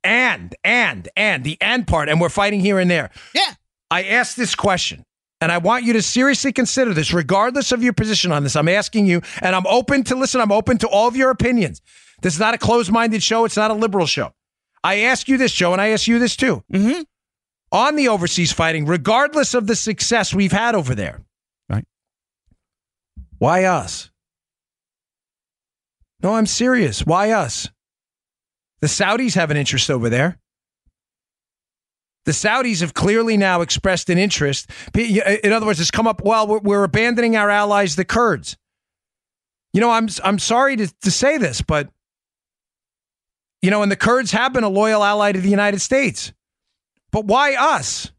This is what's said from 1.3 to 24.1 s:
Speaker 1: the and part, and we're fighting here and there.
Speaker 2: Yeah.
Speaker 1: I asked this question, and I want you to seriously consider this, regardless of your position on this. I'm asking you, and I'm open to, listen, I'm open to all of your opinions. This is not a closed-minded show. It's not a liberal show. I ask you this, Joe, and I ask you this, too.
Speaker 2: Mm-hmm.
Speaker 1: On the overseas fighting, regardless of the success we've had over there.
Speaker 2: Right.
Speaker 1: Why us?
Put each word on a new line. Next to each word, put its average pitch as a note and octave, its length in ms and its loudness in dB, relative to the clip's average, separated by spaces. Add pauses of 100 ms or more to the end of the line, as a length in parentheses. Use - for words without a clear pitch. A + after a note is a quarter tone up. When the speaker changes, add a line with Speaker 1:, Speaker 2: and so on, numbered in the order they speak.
Speaker 1:
the D3 180 -6
and A3 240 -2
part, D#3 240 -2
and D#3 120 2
we're E3+ 80 2
fighting G3+ 320 0
here G3 180 2
and F3+ 120 2
there. D3+ 200 -2 (240)
Speaker 2:
Yeah. E4+ 200 0 (360)
Speaker 1:
I F3+ 140 0
asked A3+ 320 -2
this A#3 200 -2
question, - 480 -2 (360)
and E3 120 0
I F3 60 0
want A3+ 260 0
you A#3 80 2
to A3 100 2
seriously C4 500 0
consider A#3+ 400 0
this, D#3 200 -2
regardless G3 580 0
of B3 140 0
your B3 80 2
position G#3+ 400 -2
on D3 100 0
this. C#3 140 -2
I'm D3+ 120 2
asking G3+ 380 2
you, F3 160 2 (180)
and F#3 140 0
I'm F#3 140 0
open B3 360 2
to, B3 120 -2
listen, C4 240 0
I'm G#3+ 100 2
open A3 280 2
to A3+ 100 -2
all G#3 180 4
of A#3+ 80 -2
your C4 160 2
opinions. A3+ 500 0 (400)
This F3 140 -2
is E3 60 -6
not A3 140 2
a A3+ 40 -6
closed-minded A3 640 2
show. A3+ 220 2
It's - 120 -2
not G#3+ 140 2
a A3 40 0
liberal G3+ 320 0
show. G#2+ 280 -4 (480)
I G3 200 0
ask B3 260 0
you C4+ 80 4
this, B3 160 2
Joe, F3+ 200 0
and F#3 80 0
I G#3+ 100 2
ask A3 180 0
you A#3 100 4
this, A#3+ 160 0
too. A3+ 380 -2
Speaker 2:
Mm-hmm. A#3+ 300 0 (680)
Speaker 1:
On C4+ 260 2
the C4+ 120 2
overseas F3 420 0
fighting, D#3+ 360 0
regardless A#3+ 680 2
of A#3 140 0
the A3 100 0
success A3 560 -2
we've F3+ 200 2
had A3+ 220 0
over B2+ 200 -2
there. F2 280 -8 (460)
Speaker 2:
Right. G2+ 160 -2 (1500)
Speaker 1:
Why F3 260 2
us? D3+ 460 -4 (2000)